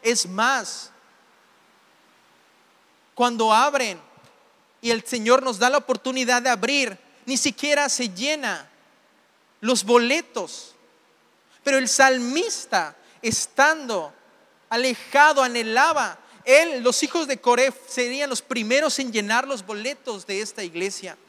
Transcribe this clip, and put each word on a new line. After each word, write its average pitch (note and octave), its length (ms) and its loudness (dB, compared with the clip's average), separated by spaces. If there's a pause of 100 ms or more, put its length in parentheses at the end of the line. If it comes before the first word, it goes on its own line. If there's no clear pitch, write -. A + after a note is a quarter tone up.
Es A3+ 260 0
más, A3 640 -4 (2250)
cuando A3+ 400 2
abren A#3+ 480 2 (800)
y A#3 80 -2
el A3+ 160 0
Señor B3 380 2
nos A#3+ 160 -4
da A#3+ 100 4
la C#4+ 80 2
oportunidad B3+ 640 0
de B3+ 80 0
abrir, A#3 480 0 (300)
ni B3+ 100 -2
siquiera C#4+ 500 0
se B3 220 -2
llena G#3+ 580 -6 (920)
los A3 240 0
boletos. A#3+ 880 0 (920)
Pero C4+ 140 2
el C4 100 0
salmista, B3+ 1080 2 (260)
estando A#3 920 0 (600)
alejado, C4+ 720 2
anhelaba. A#3+ 760 0 (280)
Él, C#4+ 360 4
los B3 220 0
hijos D#4 240 -4
de C4 120 -4
Coré B3 320 2 (160)
serían C4 440 -4
los A#3+ 100 -6
primeros B3+ 560 -2
en C4 140 -6
llenar A3 360 -2
los B3+ 160 -8
boletos G#3+ 600 -10
de G3 160 -6
esta G#3 220 -10
iglesia. F3+ 520 -8 (140)